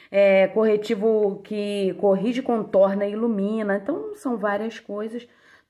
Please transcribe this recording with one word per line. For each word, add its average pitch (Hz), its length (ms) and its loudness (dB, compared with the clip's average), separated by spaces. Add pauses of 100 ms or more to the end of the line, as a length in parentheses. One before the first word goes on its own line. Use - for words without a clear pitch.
(100)
é, 196 380 6
corretivo 214 960 0
que 202 540 -4
corrige, 202 420 2
contorna 202 640 2
e 208 60 -6
ilumina. 214 640 -2
Então, 403 380 -6
são 247 240 -6
várias 208 420 -4
coisas. 220 480 -10 (400)